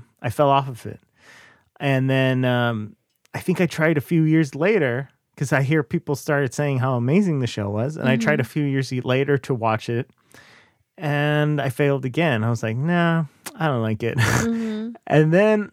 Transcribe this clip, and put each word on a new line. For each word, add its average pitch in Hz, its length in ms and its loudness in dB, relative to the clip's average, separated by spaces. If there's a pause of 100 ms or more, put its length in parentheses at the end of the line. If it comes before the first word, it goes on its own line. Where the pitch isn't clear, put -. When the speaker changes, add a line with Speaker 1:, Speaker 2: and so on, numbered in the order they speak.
(200)
Speaker 1:
I 127 100 -6
fell 143 200 2
off 139 180 2
of 123 180 -12
it. - 140 -14 (800)
And 135 300 2
then, 131 340 2
um, 120 520 -2 (360)
I 151 80 -8
think 180 200 -2
I 180 60 2
tried 160 300 0
a 139 60 0
few 160 220 2
years 156 300 2
later 143 540 0 (280)
'cause 135 160 -6
I 139 100 4
hear 147 200 2
people 151 340 -4
started 143 360 -2
saying 143 280 -2
how 131 140 0
amazing 147 460 0
the 123 60 -2
show 101 240 -6
was. 120 260 -4
And 131 120 -4
I 131 80 2
tried 151 240 0
a - 20 0
Speaker 2:
Mm-hmm. 120 100 -8
Speaker 1:
few 147 120 -2
years 135 280 -2
y-, 127 100 -4
later 139 360 0
to 139 160 -6
watch 113 340 -2
it 117 220 -4 (880)
and 151 640 0
I 131 100 -2
failed 139 340 0
again. 131 400 0
I 117 60 0
was 117 120 -2
like, 110 140 -2
"Nah, 165 480 2 (340)
I 165 100 0
don't 123 140 0
like 110 200 -2
it." 117 160 -2
<laughs> 110 100 2 (560)
Speaker 2:
Mm-hmm. 233 60 -10 (160)
Speaker 1:
And 156 260 4
then 208 400 4